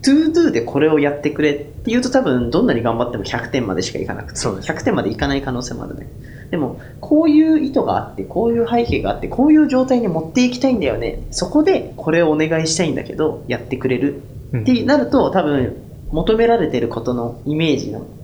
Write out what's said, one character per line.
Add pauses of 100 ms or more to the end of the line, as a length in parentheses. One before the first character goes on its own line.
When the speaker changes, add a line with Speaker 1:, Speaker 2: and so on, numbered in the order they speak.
Speaker 1:
to
do
で
こ
れ
を
や
っ
て
く
れ
っ
て
言
う
と、
多
分
ど
ん
な
に
頑
張
っ
て
も
百
点
ま
で
し
か
い
か
な
く
て、
Speaker 2:
そ
う
で
す。
Speaker 1:
百
点
ま
で
い
か
な
い
可
能
性
も
あ
る
ね。 (440)
で
も、 (220)
こ
う
い
う
意
図
が
あ
っ
て、
こ
う
い
う
背
景
が
あ
っ
て、
こ
う
い
う
状
態
に
持
っ
て
い
き
た
い
ん
だ
よ
ね。
そ
こ
で
こ
れ
を
お
願
い
し
た
い
ん
だ
け
ど、
や
っ
て
く
れ
る (360)
っ
て
な
る
と、
Speaker 2:
う
ん。
Speaker 1:
多
分 (360)
求
め
ら
れ
て
る
こ
と
の
イ
メ
ー
ジ
の (180)